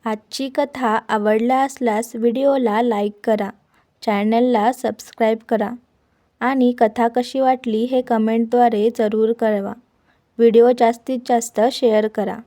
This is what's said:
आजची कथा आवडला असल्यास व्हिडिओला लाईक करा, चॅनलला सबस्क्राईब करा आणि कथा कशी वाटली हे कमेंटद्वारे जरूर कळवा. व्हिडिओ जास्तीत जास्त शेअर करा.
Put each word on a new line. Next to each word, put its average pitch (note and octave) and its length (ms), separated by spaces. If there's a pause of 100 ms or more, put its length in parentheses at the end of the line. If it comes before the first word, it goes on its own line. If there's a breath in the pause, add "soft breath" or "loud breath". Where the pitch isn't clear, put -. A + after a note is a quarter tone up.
आजची A3+ 500
कथा B3+ 440 (100)
आवडला A3 520
असल्यास A#3 540
व्हिडिओला A#3+ 640
लाईक G#3 300 (120)
करा, G#3 260 (520)
चॅनलला A3+ 720
सबस्क्राईब A3+ 680 (120)
करा G#3+ 200 (720)
आणि B3 380
कथा A3+ 300
कशी B3 320
वाटली B3+ 440
हे B3+ 180
कमेंटद्वारे A3+ 960
जरूर A3 360
कळवा. G#3 400 (640)
व्हिडिओ A#3 400
जास्तीत A#3+ 480
जास्त A#3 360 (100)
शेअर G#3+ 360
करा. F#3+ 400